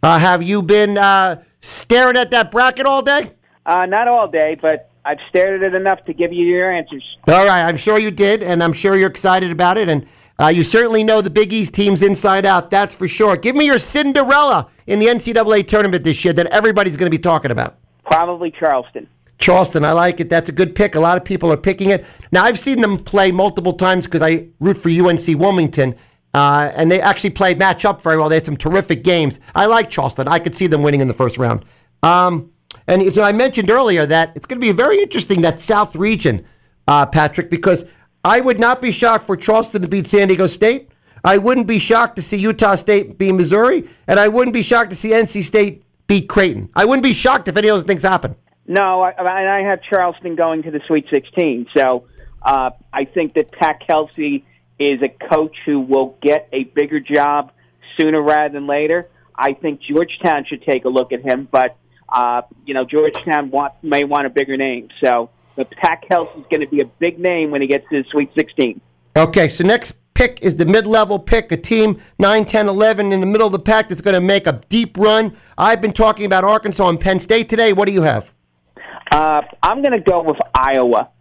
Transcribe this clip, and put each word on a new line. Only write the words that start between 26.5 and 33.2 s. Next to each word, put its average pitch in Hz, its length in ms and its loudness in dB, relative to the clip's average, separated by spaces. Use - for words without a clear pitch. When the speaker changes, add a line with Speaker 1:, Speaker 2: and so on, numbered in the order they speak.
Speaker 1:
and 160 160 2
they - 120 2
actually 196 280 0
play 185 220 0
match 185 320 0
up 202 180 0
very 160 140 0
well. 156 140 2
They 160 60 4
had 160 100 0
some 151 100 -6
terrific 160 480 -2
games. 160 360 0
I 190 120 2
like 220 240 2
Charleston. 131 360 -4
I 165 120 0
could 165 160 -4
see 185 120 -2
them 151 160 0
winning 143 200 2
in 131 60 0
the 120 60 -2
first 131 220 -2
round. 117 300 -2
Um, 175 460 2
and 185 260 2
so 208 100 2